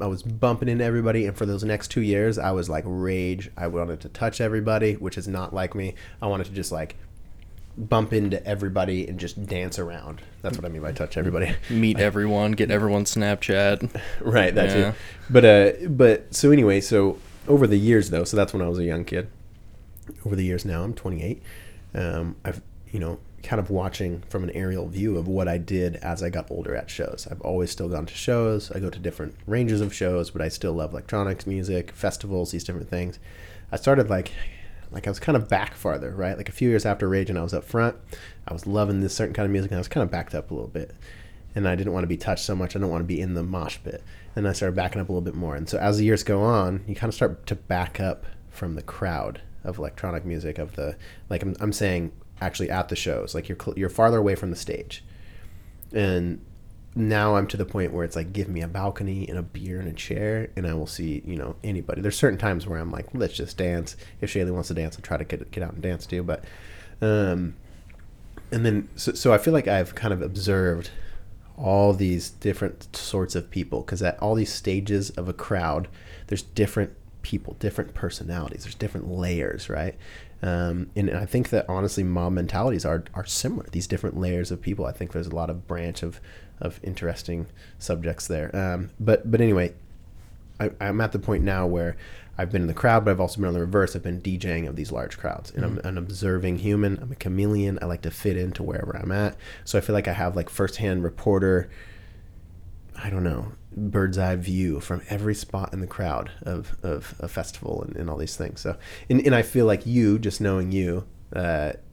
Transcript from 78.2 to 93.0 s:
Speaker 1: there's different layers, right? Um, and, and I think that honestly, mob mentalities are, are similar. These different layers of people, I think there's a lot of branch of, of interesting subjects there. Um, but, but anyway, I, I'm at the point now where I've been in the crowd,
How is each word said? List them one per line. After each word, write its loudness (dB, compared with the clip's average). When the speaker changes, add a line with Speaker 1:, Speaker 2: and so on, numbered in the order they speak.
Speaker 1:
there's -12
different -6
layers, -2
right? -4
Um, 0
and, 2
and -2
I -2
think 0
that 2
honestly, 0
mob 2
mentalities 0
are, 0
are -6
similar. -4
These -4
different -4
layers 0
of -4
people, -2
I -4
think -8
there's -4
a -6
lot -2
of -8
branch -4
of, -6
of -6
interesting -4
subjects -4
there. -4
Um, -2
but, 4
but 6
anyway, 6
I, 0
I'm 0
at 2
the -2
point 2
now 2
where 0
I've -2
been 2
in 2
the -2
crowd, 6